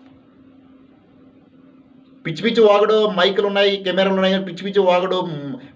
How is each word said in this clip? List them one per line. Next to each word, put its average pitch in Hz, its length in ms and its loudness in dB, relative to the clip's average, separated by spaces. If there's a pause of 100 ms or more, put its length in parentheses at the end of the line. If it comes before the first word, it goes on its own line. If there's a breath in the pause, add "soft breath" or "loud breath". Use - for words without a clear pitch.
(2250)
పిచ్చి 160 160 -8
పిచ్చి 226 220 2
వాగుడు, 208 440 4
మైకులు 190 400 0
ఉన్నాయి, 196 300 0
కెమెరాలు 190 360 -2
ఉన్నాయి, 190 300 0
పిచ్చి 180 200 -12
పిచ్చి 196 160 -2
వాగుడు, 180 360 2
మ్, 147 400 -6 (200 loud breath)